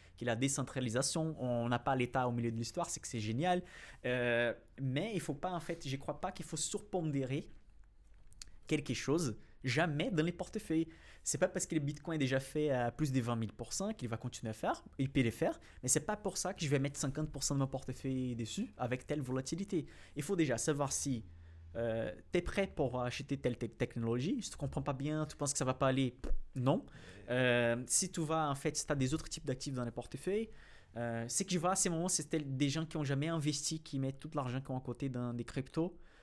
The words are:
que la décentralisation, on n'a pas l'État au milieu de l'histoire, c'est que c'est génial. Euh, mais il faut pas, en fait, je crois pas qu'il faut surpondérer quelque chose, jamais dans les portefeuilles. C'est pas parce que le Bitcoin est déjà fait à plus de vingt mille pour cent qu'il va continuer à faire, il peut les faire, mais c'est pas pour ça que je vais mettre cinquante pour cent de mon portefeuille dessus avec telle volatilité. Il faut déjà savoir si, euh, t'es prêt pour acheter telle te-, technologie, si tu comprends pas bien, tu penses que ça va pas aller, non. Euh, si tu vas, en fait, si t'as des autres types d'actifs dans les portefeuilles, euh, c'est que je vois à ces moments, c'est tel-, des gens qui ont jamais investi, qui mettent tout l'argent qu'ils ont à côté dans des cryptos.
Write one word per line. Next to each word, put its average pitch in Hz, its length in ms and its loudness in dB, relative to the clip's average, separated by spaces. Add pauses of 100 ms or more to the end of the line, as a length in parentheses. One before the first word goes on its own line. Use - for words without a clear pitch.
(180)
que 120 60 -6
la 117 100 2
décentralisation, 135 1080 0
on 120 280 2
n'a 120 100 4
pas 135 160 0
l'État 127 340 2
au 120 40 2
milieu 117 180 2
de 113 60 -2
l'histoire, 120 340 -2
c'est - 80 -4
que - 100 -10
c'est 117 120 -4
génial. 156 420 2 (420)
Euh, 120 480 4 (280)
mais 139 340 0
il 180 60 0
faut 147 140 -2
pas, 180 180 -2
en 170 80 -2
fait, 165 280 -6
je 135 80 -2
crois 143 240 -6
pas 190 120 -2
qu'il 156 120 -8
faut 156 120 -8
surpondérer 151 920 0 (1160)
quelque 139 280 0
chose, 143 420 2 (260)
jamais 151 480 2
dans 156 140 4
les 175 80 0
portefeuilles. 165 560 -2 (340)
C'est - 160 -2
pas 185 100 6
parce 190 180 -4
que - 80 -4
le 156 60 2
Bitcoin 151 360 -2
est - 20 2
déjà 135 220 4
fait 151 300 2
à 120 200 4
plus 147 220 2
de 131 80 4
vingt 117 160 2
mille 113 160 -2
pour - 200 -10
cent 202 220 0
qu'il 123 140 -4
va 110 80 -2
continuer 117 340 -6
à 107 40 -4
faire, 220 300 -2 (140)
il 135 120 2
peut 135 120 6
les 117 80 4
faire, - 280 2 (240)
mais 127 60 0
c'est - 160 4
pas 208 120 -2
pour 185 200 -4
ça 185 160 -2
que - 100 -10
je 151 60 2
vais 139 100 6
mettre 139 220 0
cinquante 151 300 -2
pour 139 120 -8
cent - 120 0
de 139 60 2
mon 135 60 4
portefeuille 131 720 -4
dessus 120 400 -4
avec 127 300 -2
telle 151 160 -2
volatilité. 135 640 -2 (300)
Il 156 60 -2
faut 196 140 -2
déjà 131 220 4
savoir 143 340 2
si, 123 320 0 (520)
euh, 113 360 0 (180)
t'es 175 120 4
prêt 196 240 0
pour 127 340 0
acheter 139 380 -2
telle 123 180 0
te-, 120 100 -4
technologie, 123 760 0
si - 80 -8
tu - 60 -12
comprends 139 260 -2
pas 143 100 0
bien, 151 340 -2
tu - 100 -8
penses - 160 0
que - 60 -4
ça 139 60 2
va 127 100 2
pas 135 140 4
aller, 131 260 4 (400)
non. 135 300 4 (460)
Euh, 120 560 6
si - 260 2
tu 170 80 -2
vas, 156 300 2
en 139 40 2
fait, 143 220 0
si - 100 -2
t'as 151 80 2
des 131 200 4
autres - 160 -2
types - 160 -8
d'actifs 135 280 -2
dans 123 100 -2
les 120 60 -2
portefeuilles, 190 600 -4 (460)
euh, 117 320 -2
c'est - 180 0
que 185 60 -2
je 180 60 4
vois 175 140 4
à 190 40 2
ces - 120 4
moments, 170 200 2
c'est 160 160 0
tel-, 143 320 0
des 143 120 4
gens 160 160 0
qui - 140 -4
ont 151 60 2
jamais 139 240 2
investi, 156 520 0
qui - 180 -4
mettent 135 220 -2
tout 156 140 -10
l'argent 131 260 0
qu'ils 135 120 -6
ont 127 60 -2
à 123 40 -4
côté 127 260 -4
dans 123 240 -2
des 120 120 -4
cryptos. 160 520 -2 (260)